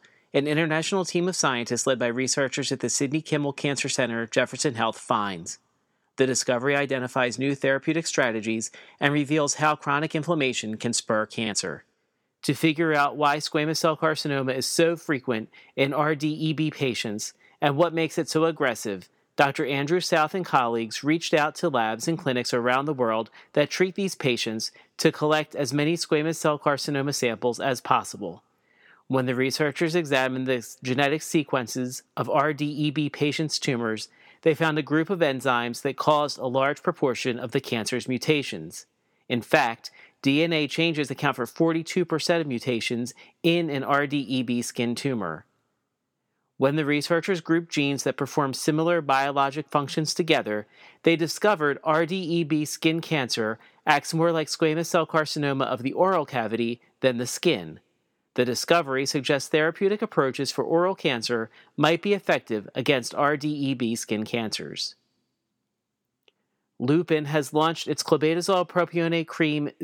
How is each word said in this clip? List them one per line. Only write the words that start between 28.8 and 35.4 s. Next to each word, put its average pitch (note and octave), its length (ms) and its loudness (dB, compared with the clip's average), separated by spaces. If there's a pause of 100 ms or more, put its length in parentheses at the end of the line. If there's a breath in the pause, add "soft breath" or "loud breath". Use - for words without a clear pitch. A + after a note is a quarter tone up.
When C3 180 0
the B2+ 100 -2
researchers C#3+ 580 0
examined C3 540 0
the C3 80 2
s-, - 260 -8
genetic C#3 400 0
sequences B2+ 800 -2 (140)
of A#2+ 120 -4
R D3+ 240 2
D C#3+ 140 -4
E D3+ 240 0
B C#3+ 180 0
patients' C#3+ 520 -2
tumors, A#2 480 -2 (340 soft breath)
they E3 100 6
found D#3 280 2
a - 20 0
group D#3 280 0
of F#3 100 -2
enzymes B2 600 0